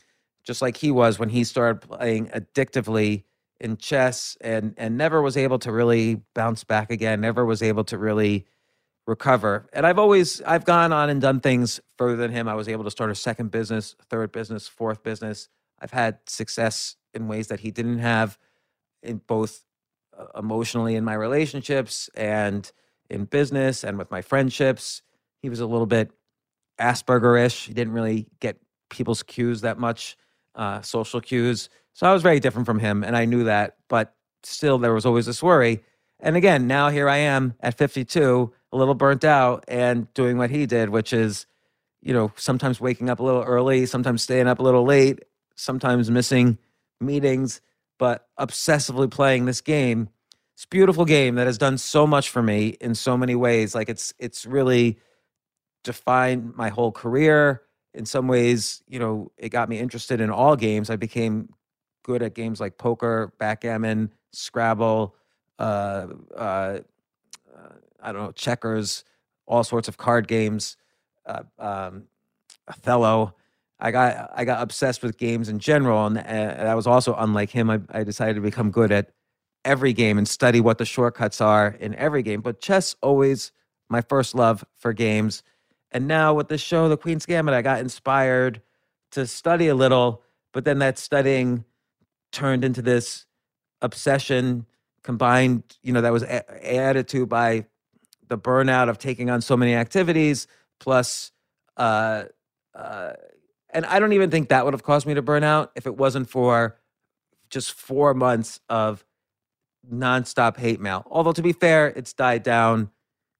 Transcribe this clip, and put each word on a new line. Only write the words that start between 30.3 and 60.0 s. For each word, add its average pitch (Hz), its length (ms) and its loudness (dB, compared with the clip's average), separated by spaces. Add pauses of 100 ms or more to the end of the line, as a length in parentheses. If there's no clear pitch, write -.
uh, 104 260 -8
social 113 400 -6
cues. 120 480 -2 (240)
So - 160 0
I 190 60 6
was 180 80 0
very 160 180 6
different 123 240 -2
from 110 140 0
him, 104 260 -2
and 110 100 -4
I 117 120 2
knew 120 180 0
that, 104 320 0 (120)
but 113 260 -2 (280)
still 139 360 0
there 117 160 2
was 110 100 -2
always 120 220 4
this 117 160 -8
worry. 131 420 4 (340)
And 160 160 0
again, 175 320 4
now 143 220 2
here 143 200 2
I 143 100 2
am 135 420 0
at 123 160 -4
fifty-two, 127 800 0 (180)
a 123 40 -4
little 131 180 2
burnt 139 300 2
out 135 440 4
and 123 460 -2
doing 123 240 0
what 123 120 0
he 147 140 -2
did, 117 240 0
which 107 240 -2
is, 110 340 -2 (540)
you - 120 -6
know, 110 240 0
sometimes 131 440 -2
waking 123 300 -2
up 120 100 -4
a - 20 -4
little 127 200 2
early, 127 440 2
sometimes 123 360 -2
staying 127 260 2
up 123 100 2
a 127 40 -4
little 127 220 6
late, 135 380 4 (320)
sometimes 123 560 -2
missing 123 480 4 (420)
meetings, 135 600 -2 (380)
but 123 300 -2 (120)
obsessively 135 680 -2
playing 131 360 2
this 123 160 -2
game. 120 480 0 (460)
It's - 100 -20
a - 40 -20
beautiful 180 360 4
game 139 320 4
that 123 100 2
has 123 120 -2
done 135 200 0
so 151 280 2
much 143 240 2
for 120 120 -2
me 107 260 2 (120)
in 117 160 -4
so 127 200 0
many 123 200 0
ways. 117 380 2
Like, 110 140 -4
it's, - 300 -8
it's - 260 -12
really 123 540 2 (840)
defined 127 720 0
my 113 140 -4
whole 117 200 0
career. 143 720 2 (300)
In 110 140 -12
some 127 200 -2
ways, 120 640 2
you 131 100 -12
know, 110 380 -6
it 113 140 -12
got 117 180 -4
me 113 100 -6
interested 120 420 -6